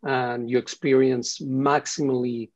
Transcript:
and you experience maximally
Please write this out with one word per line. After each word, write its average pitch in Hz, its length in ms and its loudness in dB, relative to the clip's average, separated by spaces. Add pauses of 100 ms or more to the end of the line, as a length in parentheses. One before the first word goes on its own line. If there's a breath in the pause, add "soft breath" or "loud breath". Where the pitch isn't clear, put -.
and 120 480 -2
you 123 80 2
experience 131 800 2
maximally 131 1160 -2